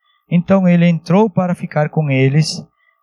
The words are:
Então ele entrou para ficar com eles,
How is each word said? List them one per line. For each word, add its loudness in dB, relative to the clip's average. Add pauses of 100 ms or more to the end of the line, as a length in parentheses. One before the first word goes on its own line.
(300)
Então 0
ele 4
entrou 0
para -2
ficar -4
com -4
eles, 0 (400)